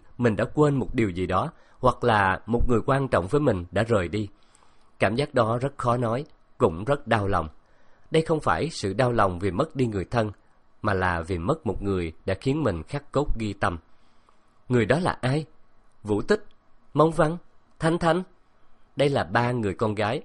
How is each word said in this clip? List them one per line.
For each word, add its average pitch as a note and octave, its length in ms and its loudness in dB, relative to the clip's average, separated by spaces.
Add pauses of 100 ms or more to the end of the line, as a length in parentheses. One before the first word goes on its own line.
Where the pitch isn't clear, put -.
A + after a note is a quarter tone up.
(180)
mình A#2 180 2
đã G#2+ 80 0 (100)
quên D3 200 4
một B2 200 -2
điều A2+ 160 2
gì F2+ 160 -4
đó, G2 240 0 (280)
hoặc A#2+ 260 0
là G2+ 420 2
một A2+ 220 2
người A#2 180 4
quan C3+ 220 0
trọng F2+ 180 2
với C#3+ 140 0
mình G#2 300 0
đã G2+ 120 0
rời G#2 260 0
đi. G2+ 200 -4 (720)
Cảm G#2+ 180 2
giác C#3+ 180 -2
đó A#2 240 2
rất C3+ 200 -6
khó A#2+ 180 0
nói, B2 280 -2 (340)
cũng F2 260 2
rất - 220 -2
đau A2 200 2
lòng. F2 220 0 (640)
Đây D#3+ 120 2
không D#3+ 180 0
phải G#2 300 0
sự G2 220 -4
đau B2 200 2
lòng G2 260 2
vì F#2+ 120 -2
mất F#2+ 260 -4
đi C3 100 0
người G2 180 -4
thân, A2 280 -2 (500)
mà G#2 120 0
là F2+ 280 0
vì F2 160 -4
mất G2+ 280 -4
một F#2+ 160 -4
người F2+ 300 -2 (140)
đã F#2+ 80 0
khiến C#3 280 -2
mình F2+ 200 -2
khắc - 300 -10
cốt C#3 260 0
ghi G#2+ 140 -4
tâm. F#2 260 -4 (920)
Người A#2+ 180 2
đó B2+ 120 4
là F3 220 -2
ai? C#3 260 -2 (560)
Vũ G#2 200 0
Tích, - 220 0 (500)
Mông D#3 160 4
Văn, D#3+ 260 0 (420)
Thanh E3 200 2
Thanh. E3+ 240 2 (760)
Đây C#3 120 4
là C3 160 0
ba A#2 280 0
người G#2+ 220 -2
con G#2+ 200 -2
gái G#2+ 300 -2